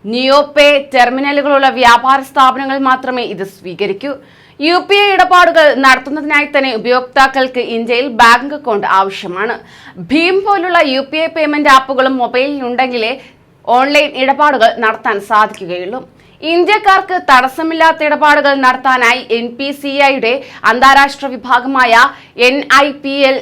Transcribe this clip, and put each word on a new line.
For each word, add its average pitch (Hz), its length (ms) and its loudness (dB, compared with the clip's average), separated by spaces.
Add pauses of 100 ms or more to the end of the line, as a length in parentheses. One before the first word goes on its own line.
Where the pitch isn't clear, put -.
(120)
നിയോ 262 260 2 (160)
പേ 285 120 4 (280)
ടെർമിനലുകളുള്ള 269 720 2 (120)
വ്യാപാര 247 380 4 (120)
സ്ഥാപനങ്ങൾ 269 480 0 (100)
മാത്രമേ 254 360 -4 (100)
ഇത് 185 180 -8
സ്വീകരിക്കൂ. 196 600 -8 (520)
യു 339 100 2 (140)
പി 403 160 4
ഐ - 80 0
ഇടപാടുകൾ 359 520 4 (200)
നടത്തുന്നതിനായി 294 680 0
തന്നെ 269 260 -2
ഉപയോക്താക്കൾക്ക് 254 840 0 (140)
ഇന്ത്യയിൽ 233 320 -2 (140)
ബാങ്ക് 247 360 4
അക്കൗണ്ട് 214 280 -4 (120)
ആവശ്യമാണ്. 196 580 -4 (560)
ഭീം 330 240 2 (100)
പോലുള്ള 359 340 0 (120)
യു 262 180 -2
പി 311 140 -6
ഐ - 20 0 (100)
പേയ്മെന്റ് 294 380 0
ആപ്പുകളും 262 480 0
മൊബൈലിൽ 254 460 -4
ഉണ്ടെങ്കിലേ 247 440 -4 (680)
ഓൺലൈൻ 294 320 0 (120)
ഇടപാടുകൾ 269 500 2 (140)
നടത്താൻ 220 340 -4 (120)
സാധിക്കുകയുള്ളൂ. 208 720 -2 (520)
ഇന്ത്യക്കാർക്ക് 381 680 0 (140)
തടസ്സമില്ലാത്ത 320 760 0
ഇടപാടുകൾ 294 460 2 (100)
നടത്താനായി 254 560 0 (180)
എൻ 233 60 -6 (140)
പി 277 100 -6 (140)
സി 277 100 -6 (160)
ഐയുടെ 240 240 -2 (380)
അന്താരാഷ്ട്ര 269 560 2 (100)
വിഭാഗമായ 254 560 0 (560)
എൻ 269 80 0 (280)
ഐ 294 40 -4 (140)
പി 277 120 -6 (140)
എൽ 269 120 0